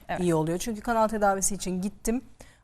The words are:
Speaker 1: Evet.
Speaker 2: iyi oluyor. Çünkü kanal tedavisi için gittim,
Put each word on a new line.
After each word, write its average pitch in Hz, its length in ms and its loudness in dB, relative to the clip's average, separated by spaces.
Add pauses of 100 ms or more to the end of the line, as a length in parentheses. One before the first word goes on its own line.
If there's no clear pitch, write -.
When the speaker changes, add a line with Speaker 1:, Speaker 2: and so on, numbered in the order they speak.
Speaker 1:
Evet. 175 120 -4
Speaker 2:
iyi 175 140 2
oluyor. 160 240 0
Çünkü 214 220 -6
kanal 226 280 2
tedavisi 202 460 2
için 180 280 -4
gittim, 220 400 -2 (420)